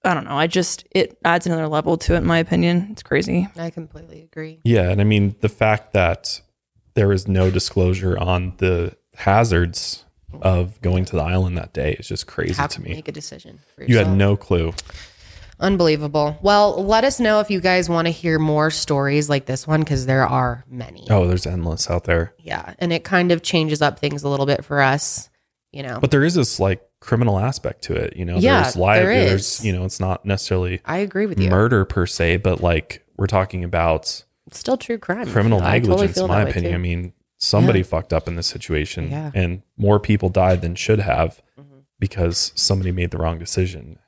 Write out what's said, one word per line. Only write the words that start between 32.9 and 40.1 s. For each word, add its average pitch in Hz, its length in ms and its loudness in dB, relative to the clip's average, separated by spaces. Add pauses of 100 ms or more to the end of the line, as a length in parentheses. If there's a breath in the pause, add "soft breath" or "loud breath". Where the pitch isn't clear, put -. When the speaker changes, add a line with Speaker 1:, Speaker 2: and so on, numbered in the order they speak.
Speaker 3:
we're 98 120 -2
talking 92 360 0
about 82 600 -2 (240)
Speaker 2:
It's - 120 -20
still - 180 0
true 233 200 -6
crime. 202 340 -6
Speaker 3:
criminal 110 300 4
Speaker 2:
I 98 180 2
totally 120 120 2 (160)
Speaker 3:
negligence, 87 80 -4
Speaker 2:
feel 185 100 0
Speaker 3:
in 180 60 0
my 98 80 2
Speaker 2:
that 104 60 2
way, - 60 -4
Speaker 3:
opinion. 87 220 -2
Speaker 2:
too. - 20 0
Speaker 3:
I 87 60 -2
mean, 87 320 -4 (240)
somebody 110 420 4
Speaker 2:
Yeah. 90 60 0
Speaker 3:
fucked - 260 -6
up 80 160 -2
in 85 80 -6
this 85 120 -6
situation, 78 640 -6
Speaker 2:
Yeah. 147 220 -8
Speaker 3:
and 90 280 -2 (160)
more 104 220 4
people 101 300 2